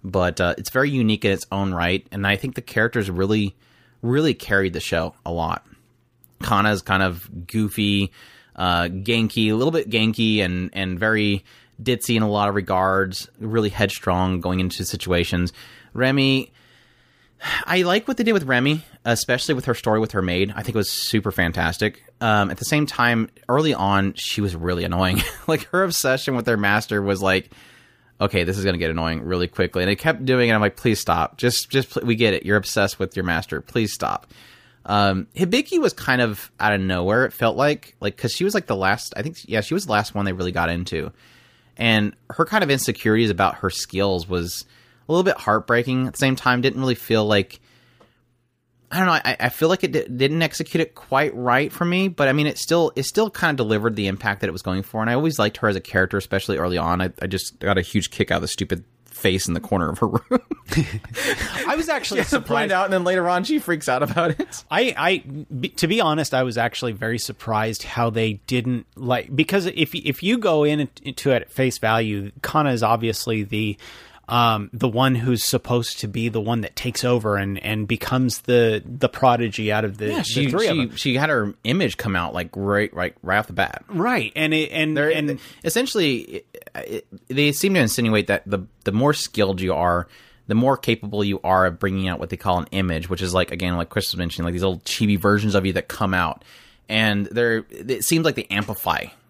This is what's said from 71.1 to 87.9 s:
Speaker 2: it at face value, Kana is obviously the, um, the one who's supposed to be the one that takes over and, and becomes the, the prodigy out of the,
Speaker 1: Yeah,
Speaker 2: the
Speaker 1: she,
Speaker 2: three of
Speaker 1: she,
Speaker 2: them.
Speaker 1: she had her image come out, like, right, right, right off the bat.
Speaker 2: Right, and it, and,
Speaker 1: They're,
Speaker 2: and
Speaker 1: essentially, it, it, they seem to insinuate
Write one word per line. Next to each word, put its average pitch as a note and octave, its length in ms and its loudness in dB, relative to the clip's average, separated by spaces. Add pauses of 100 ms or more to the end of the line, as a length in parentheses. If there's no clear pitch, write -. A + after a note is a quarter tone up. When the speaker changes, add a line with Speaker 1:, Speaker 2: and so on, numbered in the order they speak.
Speaker 2:
it B2 120 2
at - 60 -16
face C3 280 -2
value, A2 540 0 (100)
Kana D3 300 2
is A#2 120 0
obviously A2+ 600 0
the, G#2 340 -2 (520)
um, A2+ 440 2
the A#2+ 160 0
one B2+ 260 2
who's A#2+ 260 0
supposed - 600 -2
to A2+ 80 -6
be A2+ 180 -4
the A2 140 -2
one A2+ 180 0
that G2+ 160 -8
takes - 300 -6
over A2 320 2
and, G2 260 -2
and G#2+ 240 -4
becomes B2+ 540 0
the, A#2 440 4
the B2 220 -2
prodigy A#2 640 2
out G#2+ 140 0
of G#2 120 -6
the, G#2+ 100 -4
Speaker 1:
Yeah, G#2+ 100 -2
Speaker 2:
the A#3+ 80 -2
Speaker 1:
she, C#3+ 240 0
Speaker 2:
three G3+ 180 0
of E3+ 80 0
Speaker 1:
she, C#3 100 0
Speaker 2:
them. A2 120 -12
Speaker 1:
she C3 180 0
had D3 140 2
her A2 340 0
image C3+ 320 0
come - 180 -4
out, E2+ 200 -2
like, E2+ 200 -4
right, G2+ 400 0
right, E2+ 280 -4
right F#2 160 2
off A2 100 0
the - 60 -16
bat. - 340 -2
Speaker 2:
Right, F#3+ 480 -2
and D#3 180 0
it, D#3 200 0
and, D#3 240 0
Speaker 1:
They're, D3 160 2
Speaker 2:
and D3 260 -2 (240)
Speaker 1:
essentially, F3 540 0
it, - 420 -12 (160)
it, - 320 -10 (220)
they C#3+ 240 2
seem F#3+ 220 0
to F3+ 40 4
insinuate A2 480 2